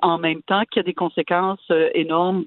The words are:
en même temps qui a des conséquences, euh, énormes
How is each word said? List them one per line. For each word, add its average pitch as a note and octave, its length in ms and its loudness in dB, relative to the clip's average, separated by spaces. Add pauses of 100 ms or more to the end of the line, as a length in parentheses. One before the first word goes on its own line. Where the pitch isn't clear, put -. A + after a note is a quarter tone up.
en E3+ 160 2
même D#3+ 240 -2
temps G3 280 0
qui - 80 0
a F#3+ 40 0
des F3 100 -4
conséquences, F3+ 640 -2 (120)
euh, D#3+ 240 4
énormes F3 520 0